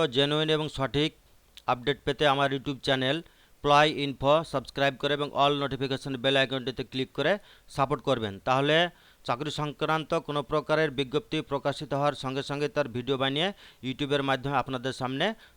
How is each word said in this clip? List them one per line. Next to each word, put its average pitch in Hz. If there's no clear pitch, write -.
জেনুইন 143
এবং 156
সঠিক 143
আপডেট 127
পেতে 147
আমার 139
YouTube 135
চ্যানেল 131
প্লয় 147
ইনফো 139
সাবস্ক্রাইব 139
করে 143
এবং 143
all 143
নোটিফিকেশন 135
বেল 135
আইকনটিতে 131
ক্লিক 131
করে 147
সাপোর্ট 135
করবেন। 113
তাহলে 139
চাকরি 139
সংক্রান্ত 151
কোনো 147
প্রকারের 151
বিজ্ঞপ্তি 135
প্রকাশিত 143
হওয়ার 143
সঙ্গে 131
সঙ্গে 143
তার 143
ভিডিও 123
বানিয়ে 135
YouTube-এর 135
মাধ্যমে 135
আপনাদের 127
সামনে 135